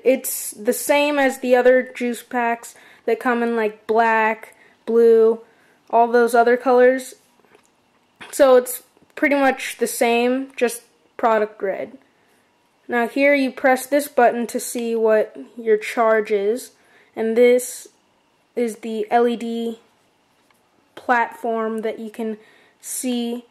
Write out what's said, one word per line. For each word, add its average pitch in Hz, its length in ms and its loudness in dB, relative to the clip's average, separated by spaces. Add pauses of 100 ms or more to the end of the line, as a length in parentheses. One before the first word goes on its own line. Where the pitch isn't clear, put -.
it's - 480 -2
the 220 220 -4
same 294 440 0
as 262 220 0
the 254 160 0
other 254 300 4
juice 240 400 -8
packs 233 500 -6 (300)
that 226 160 -2
come 240 200 0
in, 233 140 -2
like, 214 320 -4
black, 220 680 0 (280)
blue, 226 580 4 (480)
all 233 180 2
those 233 260 2
other 240 220 4
colors. 254 580 2 (1160)
So 262 240 6
it's - 260 -2 (320)
pretty 285 220 0
much 269 420 -2
the 233 80 -2
same, 247 680 -2
just 233 260 -4 (340)
Product 214 460 -2
Red. 208 340 -6 (920)
Now 233 180 -2
here 277 260 2
you 262 200 0
press 262 340 0
this 285 220 -2
button 240 400 2
to 247 100 -8
see 233 380 -6
what 220 420 0 (180)
your 226 200 0
charge 220 560 0
is, 208 400 -4 (420)
and 226 220 -4
this 247 500 2 (680)
is 233 220 -4
the 220 300 -8
L 240 200 2
E 233 80 -2
D 233 420 -6 (1160)
platform 226 880 -4
that 226 180 -8
you 220 100 -14
can 220 280 -8 (420)
see 240 720 -6